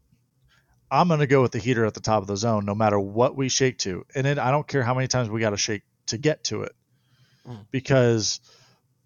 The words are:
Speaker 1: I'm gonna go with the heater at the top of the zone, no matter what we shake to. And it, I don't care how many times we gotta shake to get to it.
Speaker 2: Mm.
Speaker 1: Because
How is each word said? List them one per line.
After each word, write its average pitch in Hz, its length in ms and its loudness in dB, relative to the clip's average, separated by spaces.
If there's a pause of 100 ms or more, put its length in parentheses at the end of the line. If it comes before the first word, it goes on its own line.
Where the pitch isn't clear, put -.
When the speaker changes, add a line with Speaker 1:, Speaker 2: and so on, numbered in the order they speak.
(920)
Speaker 1:
I'm 156 160 4
gonna 151 200 2
go 135 140 6
with 120 100 2
the 120 80 -6
heater 117 260 0
at 104 80 0
the - 60 -12
top 110 220 0
of 95 60 -8
the 101 100 -2
zone, 107 280 0
no 101 80 -2
matter 104 260 2
what 104 360 0
we 135 140 -2
shake 127 300 0
to. 90 260 -6 (100)
And 135 100 -2
it, 143 140 -2
I 123 120 0
don't 147 160 0
care 139 160 -2
how 120 120 0
many 127 120 -2
times 123 220 -2
we 110 100 -4
gotta 107 180 0
shake 104 260 -4 (240)
to 117 100 -4
get 151 280 -2
to 107 180 -6
it. - 80 -8 (760)
Speaker 2:
Mm. 110 240 -16
Speaker 1:
Because 123 680 2 (680)